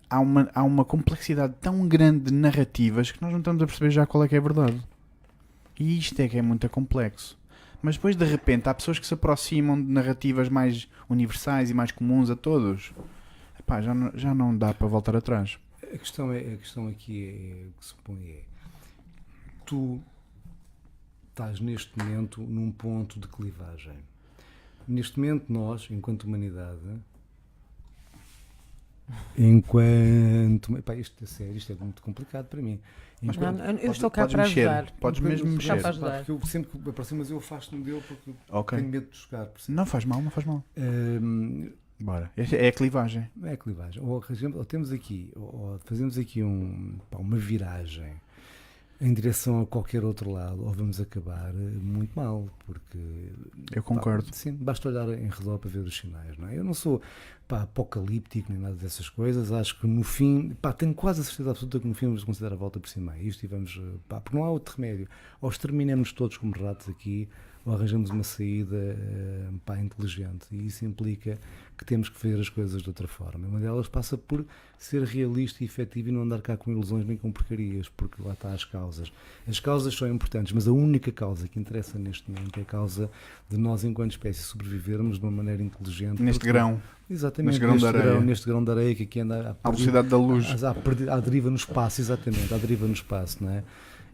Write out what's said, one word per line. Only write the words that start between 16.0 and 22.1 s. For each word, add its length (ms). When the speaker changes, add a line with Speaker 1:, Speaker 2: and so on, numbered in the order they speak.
Speaker 2:
é, 80
a 40
questão 300
aqui 380
é, 60
é 340
que 60
se 80
põe 260
é: 120
tu 340
estás 300
neste 380
momento 440